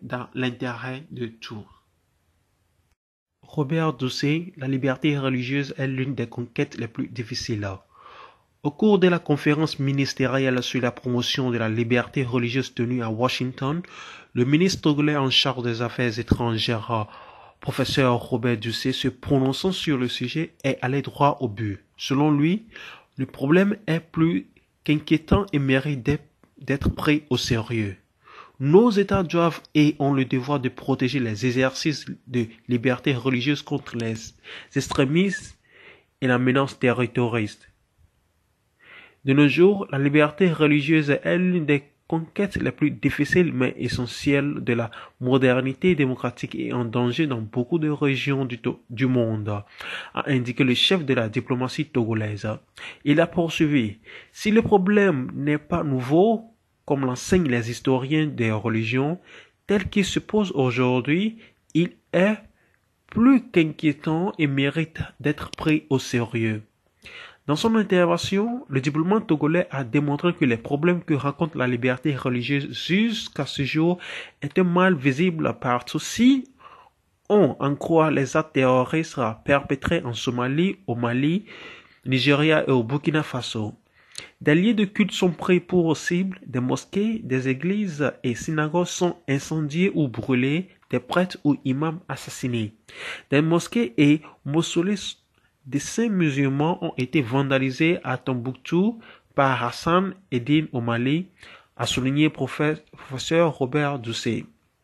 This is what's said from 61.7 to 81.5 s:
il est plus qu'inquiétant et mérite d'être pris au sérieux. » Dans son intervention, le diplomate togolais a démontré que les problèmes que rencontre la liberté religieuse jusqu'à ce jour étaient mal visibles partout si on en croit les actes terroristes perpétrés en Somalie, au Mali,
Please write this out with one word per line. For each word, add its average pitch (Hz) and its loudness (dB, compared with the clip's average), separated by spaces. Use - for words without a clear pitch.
il 170 2
est 196 2
plus 247 4
qu'inquiétant 160 0
et 156 2
mérite 139 -2
d'être 147 -4
pris - 0
au 135 2
sérieux. » 113 -2
Dans 143 2
son 226 2
intervention, 196 0
le 135 -2
diplomate 160 0
togolais 156 0
a 135 -6
démontré 143 0
que 160 -2
les 120 2
problèmes 156 0
que 151 -2
rencontre 143 -2
la 127 0
liberté 127 0
religieuse 127 -2
jusqu'à 196 -2
ce - -6
jour 160 0
étaient 185 0
mal 180 4
visibles 143 0
partout 123 -2
si 254 4
on 180 6
en 139 0
croit 160 2
les 139 0
actes 156 -2
terroristes 131 2
perpétrés 143 0
en 120 -6
Somalie, 131 -2
au 117 -2
Mali, 131 0